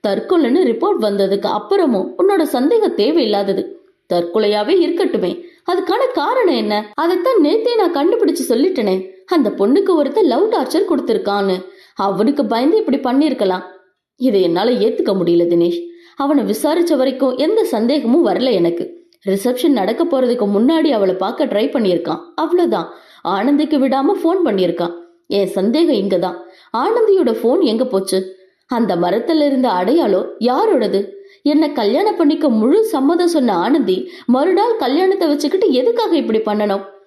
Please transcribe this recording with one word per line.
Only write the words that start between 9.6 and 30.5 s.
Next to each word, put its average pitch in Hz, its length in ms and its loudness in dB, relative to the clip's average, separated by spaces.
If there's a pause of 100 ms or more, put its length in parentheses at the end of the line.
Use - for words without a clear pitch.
ஒருத்தன் 302 300 2
லவ் 320 280 2
டார்ச்சர் 330 360 -2
கொடுத்திருக்கான்னு. 202 680 -2 (380)
அவனுக்கு 214 500 0
பயந்து 247 320 0
இப்படி 285 200 0
பண்ணிருக்கலாம். 247 680 0 (520)
இதை 233 260 0
என்னால 180 300 2
ஏத்துக்க 214 420 0
முடியல 170 340 2
தினேஷ். 170 320 2 (360)
அவனை 277 280 0
விசாரிச்ச 311 540 0
வரைக்கும் 254 400 0
எந்த 415 260 2
சந்தேகமும் 247 640 0
வரல 220 260 0
எனக்கு. 170 440 -2 (320)
ரிசப்ஷன் 247 520 0
நடக்க 220 260 -2
போறதுக்கு 247 400 0
முன்னாடி 277 440 2
அவளை 196 260 2
பார்க்க 208 300 -4
ட்ரை 214 200 0
பண்ணியிருக்கான், 185 540 -2 (160)
அவ்வளவுதான். 302 580 -2 (300)
ஆனந்திக்கு 285 540 0
விடாம 269 360 0 (100)
ஃபோன் 339 220 2
பண்ணியிருக்கான். 175 480 -2 (340)
என் 202 200 0
சந்தேகம் 233 480 0
இங்கதான். 185 400 -2 (420)
ஆனந்தியோட 392 540 2
ஃபோன் 233 280 0
எங்க 240 260 0
போச்சு? 190 500 -4 (320)
அந்த 226 280 -2
மரத்துல 233 500 0
இருந்த 262 240 0
அடையாளம் 202 600 0 (100)
யாரோடது? 254 720 0 (320)